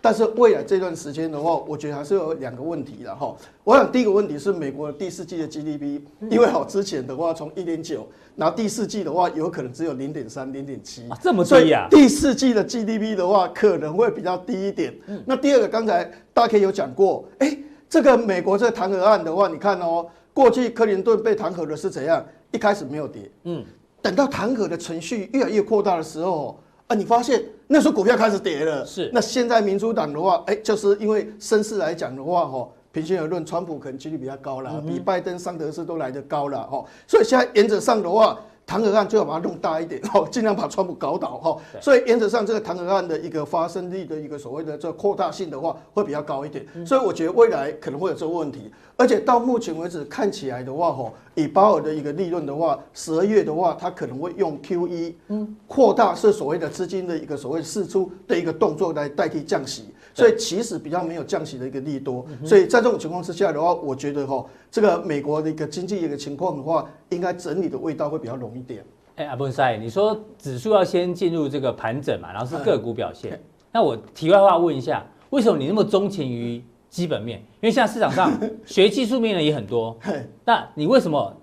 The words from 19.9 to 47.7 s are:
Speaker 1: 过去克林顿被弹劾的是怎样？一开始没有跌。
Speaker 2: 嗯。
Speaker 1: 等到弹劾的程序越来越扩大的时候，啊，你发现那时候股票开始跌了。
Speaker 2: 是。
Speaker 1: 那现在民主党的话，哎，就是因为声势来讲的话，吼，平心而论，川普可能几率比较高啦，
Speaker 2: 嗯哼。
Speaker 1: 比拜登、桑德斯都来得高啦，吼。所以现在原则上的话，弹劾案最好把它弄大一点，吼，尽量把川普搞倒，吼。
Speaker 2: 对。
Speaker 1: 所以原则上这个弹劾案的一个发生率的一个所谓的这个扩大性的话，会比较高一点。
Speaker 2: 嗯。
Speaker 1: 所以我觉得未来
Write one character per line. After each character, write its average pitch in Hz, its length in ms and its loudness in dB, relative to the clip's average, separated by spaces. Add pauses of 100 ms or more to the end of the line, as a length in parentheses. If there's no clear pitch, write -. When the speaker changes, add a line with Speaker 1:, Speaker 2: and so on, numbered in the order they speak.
Speaker 1:
过 269 160 8
去 240 200 2
克 220 160 2
林 190 180 0
顿 220 180 4
被 220 140 2
弹 180 180 -4
劾 170 120 -6
的 151 100 -6
是 185 140 -6
怎 139 160 -6
样？ 151 200 2 (260)
一 - 60 -4
开 208 160 2
始 202 120 -4
没 139 120 -8
有 143 100 -6
跌。 - 220 -14 (140)
Speaker 2:
嗯。 165 200 -8 (380)
Speaker 1:
等 196 140 0
到 269 100 4
弹 254 300 -2
劾 208 100 -2
的 165 120 -4
程 165 240 -8
序 196 320 -6
越 269 100 2
来 - 60 0
越 208 120 2
扩 208 220 2
大 185 140 2
的 160 60 -4
时 151 160 -10
候， 160 380 -4 (300)
啊， 233 80 0
你 202 80 0
发 233 180 4
现 247 220 2 (240)
那 285 140 6
时 285 80 4
候 - 40 2
股 202 80 0
票 233 140 6
开 220 140 4
始 202 100 0
跌 156 240 -2
了。 147 220 -2
Speaker 2:
是。 - 280 -6
Speaker 1:
那 240 60 4
现 240 280 0
在 226 140 4
民 196 160 0
主 220 140 -2
党 156 200 -2
的 147 80 -6
话， 180 280 2
哎， 202 80 0
就 214 180 -2
是 202 280 2
因 214 60 -2
为 214 300 0
声 214 240 0
势 214 160 -4
来 165 160 -2
讲 143 220 -8
的 135 80 -12
话， 170 240 0
吼， 131 260 -8 (200)
平 156 120 -4
心 175 140 0
而 156 80 -4
论， 165 180 -4
川 180 200 -4
普 160 120 -8
可 135 120 -10
能 135 100 -12
几 160 100 -12
率 156 80 -8
比 127 80 -10
较 135 120 -10
高 131 240 -10
啦， 135 120 -10
Speaker 2:
嗯 151 100 -8
哼。 151 40 -8
Speaker 1:
比 180 120 -4
拜 180 200 0
登、 180 180 -6
桑 175 200 -8
德 156 120 -6
斯 165 140 -8
都 165 140 -6
来 135 120 -6
得 135 120 -10
高 143 260 -4
啦， 127 240 -6
吼。 135 160 -8 (180)
所 - 140 6
以 226 60 6
现 262 120 4
在 247 160 4
原 214 140 6
则 208 100 2
上 220 240 2
的 170 80 -4
话， 202 300 4 (260)
弹 196 160 -2
劾 202 120 2
案 208 120 4
最 214 140 2
好 170 60 2
把 147 80 -4
它 170 120 -4
弄 175 120 -4
大 160 240 -2
一 165 40 -4
点， - 180 -8
吼， 202 260 2
尽 247 120 -2
量 214 140 2
把 214 100 -4
川 190 220 -2
普 170 60 -8
搞 160 240 -4
倒， 127 220 -6
吼。 - 220 -2 (120)
Speaker 2:
对。 - 80 -14
Speaker 1:
所 269 160 6
以 240 80 6
原 240 120 4
则 214 120 2
上 220 160 0
这 220 80 -2
个 214 60 0
弹 180 180 -6
劾 175 80 -6
案 185 200 0
的 160 140 -4
一 165 80 -8
个 151 180 -4
发 170 220 -2
生 180 240 -8
率 185 140 -8
的 156 100 -8
一 147 140 -10
个 147 80 -10
所 127 160 -14
谓 156 100 -8
的 151 140 -8
这 170 100 -8
个 160 60 -6
扩 202 200 0
大 233 160 -2
性 180 200 -8
的 143 100 -10
话， 165 160 -4 (180)
会 208 120 0
比 170 60 -8
较 147 100 -4
高 143 240 -6
一 151 40 -10
点。 143 160 -12 (100)
Speaker 2:
嗯。 170 100 -12
Speaker 1:
所 262 120 2
以 262 40 4
我 202 100 2
觉 160 140 -2
得 277 80 0
未 226 160 8
来 147 240 -2